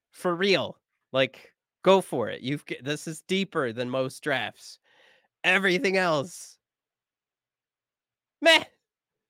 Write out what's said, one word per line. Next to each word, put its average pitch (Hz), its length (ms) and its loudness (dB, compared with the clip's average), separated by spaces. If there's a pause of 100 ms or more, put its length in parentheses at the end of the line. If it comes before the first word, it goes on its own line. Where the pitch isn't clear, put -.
(120)
for 175 240 -4
real. 165 460 -2 (320)
Like, 131 400 -2 (300)
go 190 180 6
for 127 280 -4
it. - 120 -10
You've 147 240 -6
g-, - 160 -10
this 147 260 -8
is 160 140 -12
deeper 180 500 -2
than 123 180 -6
most 131 340 -4
drafts. 123 560 -6 (640)
Everything 185 540 2
else, 170 600 -2 (1800)
meh." 320 220 6 (680)